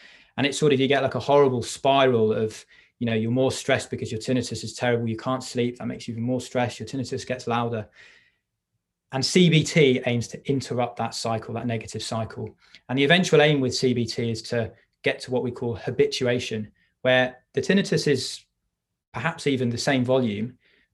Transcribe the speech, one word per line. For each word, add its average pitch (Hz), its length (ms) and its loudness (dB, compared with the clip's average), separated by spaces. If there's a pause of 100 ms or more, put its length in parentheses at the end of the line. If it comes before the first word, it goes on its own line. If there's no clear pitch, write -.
(360)
And 123 100 0
it's 139 120 -2
sort 147 160 4
of, 131 80 4
you 135 60 4
get, 135 160 2
like, 135 120 0
a 120 40 -4
horrible 135 440 4
spiral 131 720 2
of, 110 320 -4 (340)
you 120 60 -2
know, 113 80 0
you're 113 180 0
more 127 200 2
stressed - 380 -2
because - 220 -8
your 110 80 -6
tinnitus 123 460 -2
is 107 80 -10
terrible, 120 340 0
you 113 80 -2
can't 127 280 -4
sleep, 120 340 -4
that 117 80 -10
makes 120 220 -10
you 117 60 -8
even 113 120 -6
more 123 160 -2
stressed, 123 380 -2
your 113 80 -10
tinnitus 135 380 -8
gets 117 220 -6
louder. 117 400 -2 (1300)
And 131 120 -2
C 185 240 6
B 151 140 4
T 131 420 4
aims 120 240 -2
to - 220 -6
interrupt 123 460 -4
that 113 180 -6
cycle, 113 380 -6
that 120 120 -6
negative 110 380 -6
cycle. 113 540 -8 (320)
And 127 100 0
the 139 60 6
eventual 160 360 6
aim 147 200 4
with 127 120 0
C 127 200 2
B 117 120 0
T 117 240 -4
is 113 140 -6
to 117 300 -4 (300)
get 135 180 -2
to 123 100 -14
what 127 120 -2
we 123 80 -4
call 120 240 -6
habituation, 123 920 -2 (340)
where 127 340 2 (160)
the - 80 0
tinnitus 185 460 2
is - 360 -2 (720)
perhaps 151 340 -4
even 127 220 0
the 117 80 -4
same 135 260 0
volume, 120 540 0 (360)